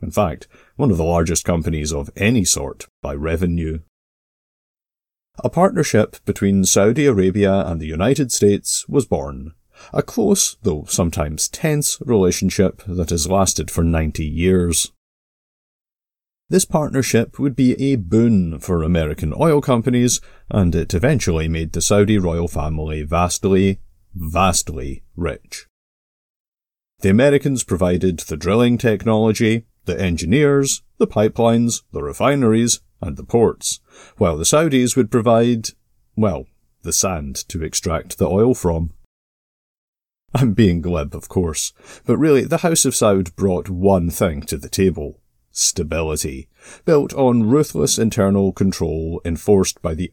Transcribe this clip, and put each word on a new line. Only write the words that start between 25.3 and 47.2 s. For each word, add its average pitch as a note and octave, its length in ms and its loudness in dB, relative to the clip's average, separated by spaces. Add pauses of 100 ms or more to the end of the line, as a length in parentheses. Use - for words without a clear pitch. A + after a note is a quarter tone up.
The G2+ 100 0
Americans C3+ 560 4
provided F2+ 560 0
the - 160 -8
drilling A2+ 400 2
technology, A2 880 0 (220)
the F2 120 -4
engineers, C3+ 840 0 (160)
the A3 80 2
pipelines, A#2 840 2
the D2 120 -8
refineries, A2+ 760 2 (200)
and C#2+ 160 -8
the - 80 -16
ports, - 560 0 (380)
while E2+ 180 2
the D#2+ 80 -4
Saudis C#3 500 2
would A2+ 160 2
provide, A#2 600 2 (440)
well, F#2 320 -2 (360)
the F2 100 -8
sand D#2 420 -4 (140)
to E2 160 -6
extract - 540 -6
the F2 100 2
oil A2+ 260 4
from. E2 380 -2 (1400)
I'm A#2+ 180 0
being F#2 280 4
glib, D#2+ 340 -4
of - 140 -14
course, E2+ 440 -4 (320)
but D#3+ 120 0
really, C#3+ 280 4
the D#3 140 -2
House E3 260 0
of C3 80 0
Saud F#2+ 440 2
brought F#2+ 320 -2
one F2+ 420 2
thing D#2+ 320 -2
to - 140 -8
the C2+ 120 -14
table. D#2+ 500 -2 (360)
Stability, D#2 920 -4 (380)
built D3 260 2
on B2 300 2